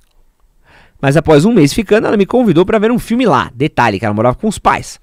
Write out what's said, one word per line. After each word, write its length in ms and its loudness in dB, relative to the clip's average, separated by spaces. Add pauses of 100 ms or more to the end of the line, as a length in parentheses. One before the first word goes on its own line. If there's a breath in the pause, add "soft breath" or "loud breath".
(1000 soft breath)
Mas 160 0
após 260 4
um 80 2
mês 220 2
ficando, 320 0
ela 120 -2
me 100 0
convidou 400 2
pra 100 0
ver 140 0
um 80 -2
filme 260 -2
lá. 300 0
Detalhe, 420 -2
que 80 -6
ela 80 -2
morava 240 0
com 100 -6
os 120 -6
pais. 440 -4